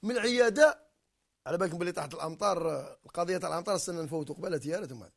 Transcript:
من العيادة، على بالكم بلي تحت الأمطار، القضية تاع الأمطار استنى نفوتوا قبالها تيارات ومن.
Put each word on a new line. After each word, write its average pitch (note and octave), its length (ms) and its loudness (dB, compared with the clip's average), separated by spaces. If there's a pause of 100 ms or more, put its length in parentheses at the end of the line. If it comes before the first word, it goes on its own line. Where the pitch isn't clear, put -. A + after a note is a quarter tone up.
من G#3 80 -4
العيادة، B3 760 4 (580)
على E3 120 -2
بالكم F3 200 0
بلي F3 140 -2
تحت D3+ 220 -6
الأمطار، E3 680 -2 (260)
القضية F3 320 -2
تاع E3+ 100 -4
الأمطار F3 280 -2
استنى E3+ 260 -4
نفوتوا D3+ 320 -6
قبالها E3+ 240 -4
تيارات D#3 340 -6
ومن. A2 240 -14